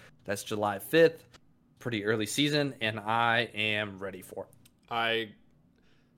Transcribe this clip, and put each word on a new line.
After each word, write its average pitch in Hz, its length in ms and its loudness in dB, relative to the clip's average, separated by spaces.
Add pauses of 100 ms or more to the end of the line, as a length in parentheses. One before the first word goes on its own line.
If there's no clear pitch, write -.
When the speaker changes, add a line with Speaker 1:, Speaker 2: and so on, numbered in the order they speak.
(260)
Speaker 1:
That's 101 180 -4
July 104 360 -2
fifth. 160 440 4 (560)
Pretty 113 240 -4
early 107 220 0
season, 143 560 0
and 110 180 -2
I 117 560 2
am 104 420 -2
ready 95 240 -10
for - 220 -12
it. - 60 -18 (420)
Speaker 2:
I, 113 380 0 (880)